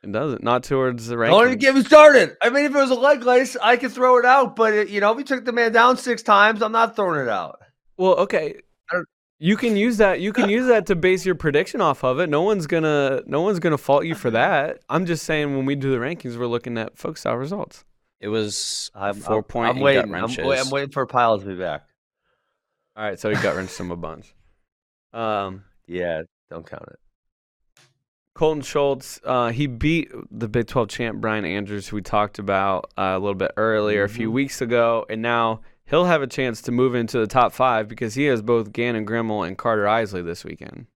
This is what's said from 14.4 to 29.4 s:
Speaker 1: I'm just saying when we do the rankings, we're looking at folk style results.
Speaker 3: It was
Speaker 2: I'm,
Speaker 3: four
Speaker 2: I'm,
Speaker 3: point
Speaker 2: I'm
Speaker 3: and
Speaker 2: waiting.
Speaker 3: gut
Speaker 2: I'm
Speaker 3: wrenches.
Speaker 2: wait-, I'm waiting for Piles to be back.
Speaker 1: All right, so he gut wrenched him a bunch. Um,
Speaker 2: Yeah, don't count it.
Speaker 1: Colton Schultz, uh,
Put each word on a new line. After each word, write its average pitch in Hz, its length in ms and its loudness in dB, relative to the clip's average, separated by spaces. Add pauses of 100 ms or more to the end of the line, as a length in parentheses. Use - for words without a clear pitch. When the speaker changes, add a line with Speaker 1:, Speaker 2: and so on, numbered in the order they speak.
Speaker 1:
I'm 170 160 -2
just 165 180 -4
saying 147 320 -2
when 135 100 -2
we 143 100 -2
do 135 160 -2
the 127 60 0
rankings, 127 380 -8
we're 120 120 -6
looking 117 280 -6
at 110 220 -10
folk - 180 -10
style - 200 -4
results. 160 480 -10 (360)
Speaker 3:
It 104 80 -8
was 107 680 -4
Speaker 2:
I'm, 101 200 -6
Speaker 3:
four 98 240 -4
Speaker 2:
I'm, 107 60 -2
Speaker 3:
point 117 260 -2
Speaker 2:
I'm 127 60 -2
Speaker 3:
and 135 80 -2
Speaker 2:
waiting. 139 180 6
Speaker 3:
gut 104 60 -4
Speaker 2:
I'm 95 40 -10 (100)
Speaker 3:
wrenches. 120 240 -6
Speaker 2:
wait-, 135 140 0
I'm 131 100 -4
waiting 139 200 -4
for 135 160 -4
Piles 117 380 2
to 101 40 -12
be 95 60 -8
back. 85 300 -8 (1120)
Speaker 1:
All 107 80 -10
right, 101 140 -6
so 110 120 -4
he 104 60 0
gut 90 200 -2
wrenched 92 220 -10
him 90 120 -10
a 87 60 -8
bunch. 80 380 -14 (800)
Um, 101 500 -6 (220)
Speaker 2:
Yeah, 85 360 -6 (280)
don't 82 180 -16
count - 220 -18
it. - 80 -20 (1400)
Speaker 1:
Colton 156 280 -2
Schultz, 139 640 -4
uh, 120 260 -2